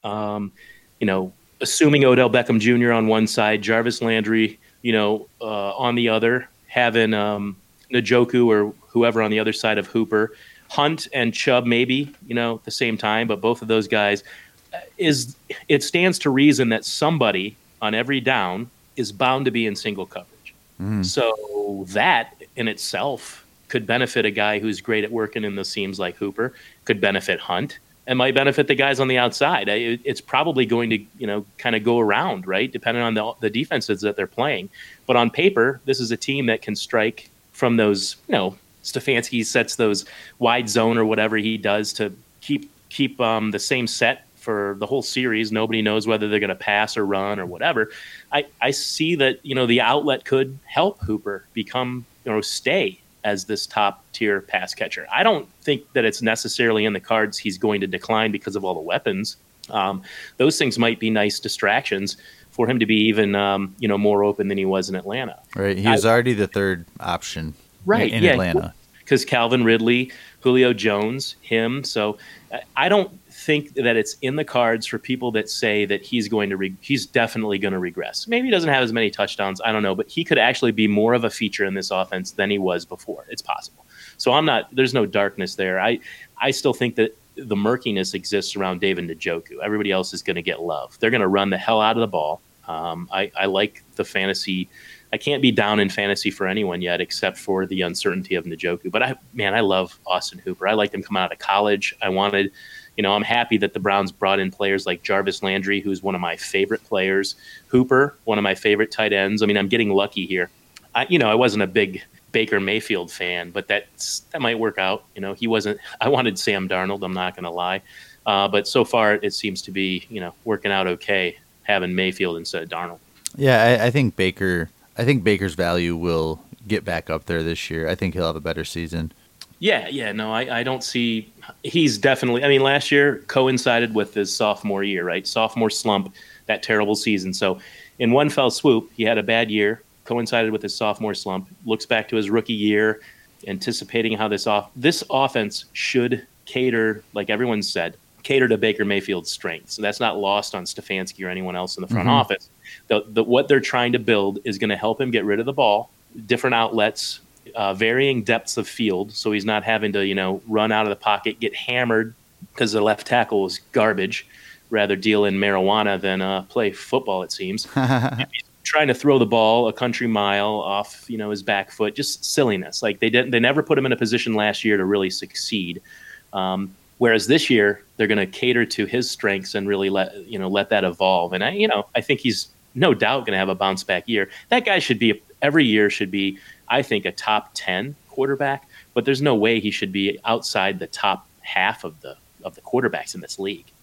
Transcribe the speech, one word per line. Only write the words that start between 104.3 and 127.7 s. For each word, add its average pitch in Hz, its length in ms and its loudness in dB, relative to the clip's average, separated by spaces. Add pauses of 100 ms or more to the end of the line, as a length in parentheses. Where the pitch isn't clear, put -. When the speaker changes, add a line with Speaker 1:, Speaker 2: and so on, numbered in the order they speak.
Speaker 1:
in 95 120 -2
players 98 360 -2
like 90 160 -4
Jarvis 98 400 -2
Landry, 98 380 -2
who's 95 220 -4
one 95 120 -2
of 90 60 -4
my 85 160 -4
favorite 98 480 -2
players, 98 500 -2 (340)
Hooper, 131 460 2 (100)
one 107 140 0
of 104 40 0
my 98 120 2
favorite 104 360 2
tight 107 220 0
ends. 101 300 0
I 107 40 2
mean, 104 120 2
I'm 98 100 0
getting 110 220 2
lucky 98 360 0
here. 92 240 -4 (440)
I, 123 160 0
you 175 80 4
know, 120 100 4
I 107 60 4
wasn't 113 280 4
a 98 40 2
big 95 360 0 (300)
Baker 110 260 0
Mayfield 98 540 -2
fan, 87 380 -6
but 98 180 -8
that's, - 520 -4 (120)
that 160 80 -6
might 117 180 0
work 110 200 -2
out. 95 260 -2 (100)
You 104 60 -14
know, 98 140 -8
he 120 120 -6
wasn't, 104 320 0 (120)
<laughs> - 100 -12
I 113 80 0
wanted 123 300 2
Sam 98 300 -2
Darnold, 95 360 -2
I'm 92 100 -6
not 90 220 -4
gonna 87 140 -10
lie. 90 320 -4 (420)
Uh, 101 240 2
but 101 180 0
so 123 180 2
far 107 300 4
it 104 200 -2
seems 95 280 -6
to - 80 -14
be, 92 400 -4
you 110 100 -10
know, 87 140 -10 (100)
working 104 280 -2
out 95 140 0
okay 90 500 -2 (280)
having 90 300 0
Mayfield 92 440 -2
instead 85 240 -6
of 85 60 -12
Darnold. 87 300 -8 (380)
Speaker 2:
Yeah, 123 440 6
I, 110 60 2
I 120 40 4
think 123 260 0
Baker, 90 540 0 (260)
I 117 80 -2
think 127 180 2
Baker's 95 320 2
value 87 420 0
will 82 440 0 (260)
get 104 180 -2
back 85 260 -4
up 80 160 -4
there 82 160 -2
this 82 280 -4